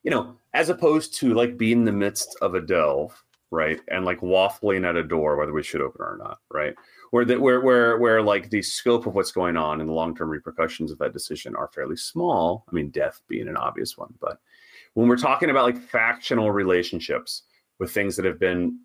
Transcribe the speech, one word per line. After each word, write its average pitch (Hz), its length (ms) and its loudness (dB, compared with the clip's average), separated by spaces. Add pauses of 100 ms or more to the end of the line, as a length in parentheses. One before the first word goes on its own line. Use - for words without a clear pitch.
you - 80 -4
know, 117 240 -2 (180)
as 156 160 0
opposed 156 500 2
to, 123 140 2
like, 120 240 2
being 117 220 4
in 117 60 4
the 107 80 2
midst 101 500 -2
of 92 140 2
a 90 40 2
delve, 78 640 0 (300)
right? 80 340 0
And, 92 180 -4
like, 90 160 -2
waffling 95 640 2
at 85 120 0
a 82 80 0
door, 76 320 0
whether 76 160 -2
we 73 100 -2
should 71 200 -6
open - 180 -6
it - 40 -6
or - 140 -8
not, - 220 -12 (120)
right? 76 220 -4 (380)
Where 120 120 4
the, 120 140 2
where, 127 220 4
where, 120 380 4
where, 110 220 4
like, 101 300 0
the 104 120 0
scope 120 440 0
of 95 80 -6
what's 95 160 0
going 87 260 0
on 78 240 -2
and 78 80 -4
the 80 60 -4
long-term 82 340 -4
repercussions 80 600 -6
of 76 80 -12
that 71 140 -4
decision - 420 -12
are - 180 -8
fairly - 240 -8
small. 110 720 -2
I 90 60 -8
mean, 73 160 -4
death 71 380 -4
being - 180 -6
an - 100 -8
obvious - 400 -6
one, - 240 -16
but - 200 -8 (540)
when 120 140 4
we're 123 100 6
talking 143 320 2
about, 135 160 4
like, 123 120 2
factional 117 760 0
relationships 90 880 -2 (360)
with 95 140 -6
things 101 240 -2
that 95 80 -4
have 82 140 -2
been 90 460 0